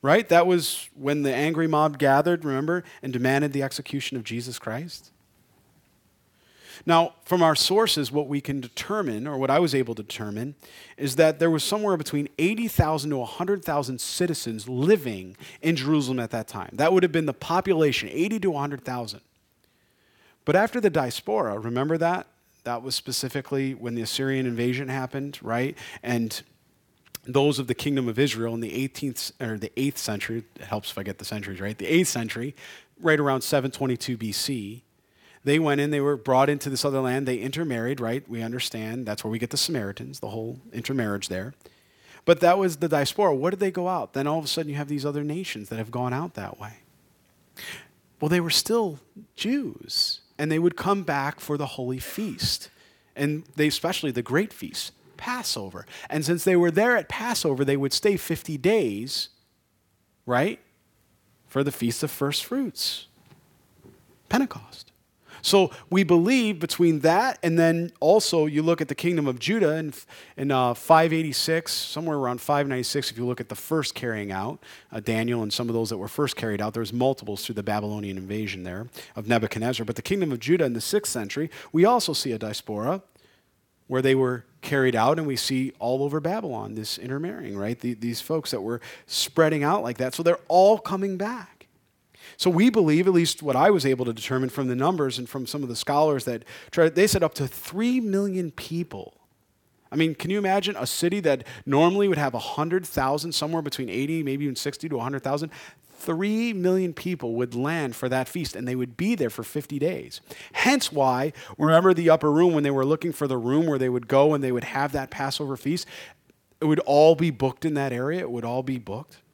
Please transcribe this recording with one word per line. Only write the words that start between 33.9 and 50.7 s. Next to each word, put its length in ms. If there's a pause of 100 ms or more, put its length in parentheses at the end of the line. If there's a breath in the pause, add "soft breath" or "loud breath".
B 160
C, 520 (600 soft breath)
they 120
went 220
in, 100
they 120
were 160
brought 320
into 200
this 140
other 160
land, 260
they 120
intermarried, 640
right? 280
We 120
understand 640
that's 180
where 80
we 80
get 120
the 60
Samaritans, 600
the 80
whole 320 (140)
intermarriage 560
there. 240 (720 soft breath)
But 160
that 160
was 200
the 120
diaspora. 440
What 180
did 100
they 100
go 160
out? 240
Then 160
all 100
of 60
a 60
sudden 200
you 60
have 140
these 160
other 180
nations 460
that 80
have 140
gone 220
out 200
that 260
way. 200 (1400 loud breath)
Well, 80
they 140
were 80
still 500 (380)
Jews, 840 (180)
and 140
they 80
would 160